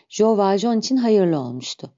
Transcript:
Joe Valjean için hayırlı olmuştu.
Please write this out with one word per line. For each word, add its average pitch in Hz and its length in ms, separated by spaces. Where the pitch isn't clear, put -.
Joe 214 280
Valjean 202 420
için 262 180
hayırlı 202 420
olmuştu. 127 580